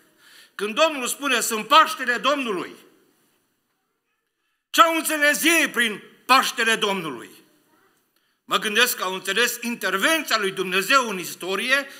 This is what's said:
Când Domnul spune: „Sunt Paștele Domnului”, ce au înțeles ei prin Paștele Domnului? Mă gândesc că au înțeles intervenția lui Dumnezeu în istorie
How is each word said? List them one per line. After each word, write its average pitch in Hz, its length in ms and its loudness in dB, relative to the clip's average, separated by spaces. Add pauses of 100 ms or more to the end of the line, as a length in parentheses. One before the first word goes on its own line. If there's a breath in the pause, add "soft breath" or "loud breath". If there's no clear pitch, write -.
(560 soft breath)
Când 214 200 -8
Domnul 294 320 0
spune: 262 340 -2
„Sunt 214 260 -4
Paștele 294 500 2
Domnului”, 226 580 -2 (1900)
ce - 120 4
au 330 140 6
înțeles 294 480 0
ei 311 260 4
prin 214 340 -2 (220)
Paștele 240 500 2
Domnului? 160 540 -4 (1160)
Mă 170 120 -2
gândesc 214 380 2
că 208 80 -6
au 185 100 -4
înțeles 196 480 -2
intervenția 233 760 -2
lui 196 140 -2
Dumnezeu 190 580 0
în 190 100 -6
istorie 226 680 -4 (100)